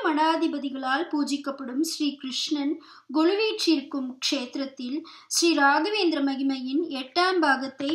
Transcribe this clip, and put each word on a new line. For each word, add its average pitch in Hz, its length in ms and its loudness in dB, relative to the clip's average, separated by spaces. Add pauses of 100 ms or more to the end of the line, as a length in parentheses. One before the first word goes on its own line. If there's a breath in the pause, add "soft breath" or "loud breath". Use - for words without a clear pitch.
மடாதிபதிகளால் 294 1040 0
பூஜிக்கப்படும் 277 720 -2
ஸ்ரீ 302 340 -2
கிருஷ்ணன் 285 580 -2 (400 loud breath)
கொலுவீற்றிருக்கும் 320 960 2 (100)
க்ஷேத்திரத்தில் 269 800 -4 (300 loud breath)
ஸ்ரீ 339 280 2
ராகவேந்திர 302 680 4
மகிமையின் 269 680 -2
எட்டாம் 349 500 0
பாகத்தை 277 560 0